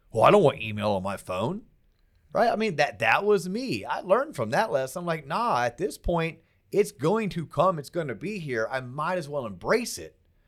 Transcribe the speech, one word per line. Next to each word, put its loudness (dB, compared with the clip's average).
"Well, 2
I 10
don't 8
want 4
email -2
on 0
my -4
phone." -4
Right? 4
I 0
mean, -2
that, 0
that 4
was 2
me. -4
I -4
learned 0
from -2
that 0
lesson. -4
I'm -8
like, -4
"Nah, 0
at -2
this -6
point, -2
it's 2
going 0
to -6
come. 2
It's -10
gonna -4
be -8
here. -2
I -2
might -4
as -6
well -4
embrace -2
it -16